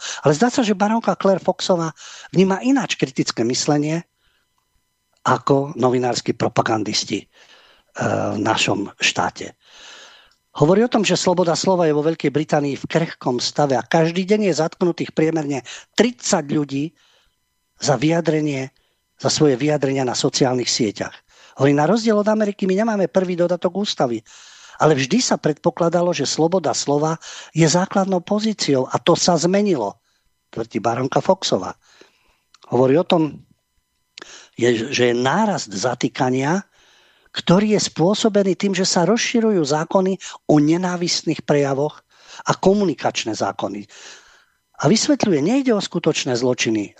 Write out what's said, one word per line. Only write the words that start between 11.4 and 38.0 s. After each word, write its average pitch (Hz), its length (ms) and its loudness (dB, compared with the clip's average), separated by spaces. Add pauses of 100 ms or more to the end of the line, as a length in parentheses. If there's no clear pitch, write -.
slova 175 320 0
je 147 60 0
vo 147 100 0
Veľkej 160 240 -2
Británii 143 480 -2
v - 80 -12
krehkom 139 560 -2
stave 143 320 0
a 117 80 0
každý 170 400 0
deň 196 320 0
je 131 80 -4
zatknutých 165 560 -2
priemerne 156 480 -2 (320)
tridsať 202 480 0
ľudí 143 480 -4 (880)
za 135 160 2
vyjadrenie, 151 720 0 (480)
za - 160 -2
svoje 139 240 4
vyjadrenia 135 480 0
na 117 80 -2
sociálnych 127 560 0
sieťach. 98 420 -2 (440)
Hovorí, 139 160 4
na 147 160 2
rozdiel 214 320 2
od 208 80 0
Ameriky 208 400 0
my 185 80 2
nemáme 208 320 0
prvý 185 240 0
dodatok 175 480 -2
ústavy, 123 400 -2 (560)
ale 151 160 4
vždy 139 320 0
sa - 160 0
predpokladalo, 170 720 0
že 143 160 -2
sloboda 160 480 0
slova 151 400 0 (400)
je 160 80 4
základnou 185 560 0
pozíciou 196 640 -2
a - 160 -4
to 165 160 2
sa 170 240 2
zmenilo, 175 560 0 (560)
tvrdí 113 320 -8
baronka 123 400 -2
Foxová. 98 480 0 (960)
Hovorí 131 320 2
o 180 80 -4
tom, 160 320 0 (1120)
je, 120 400 0
že 123 200 2
je - 40 0
nárast 147 560 -2
zatýkania 127 880 -2 (760)
ktorý 208 400 2
je 175 80 2
spôsobený 196 720 0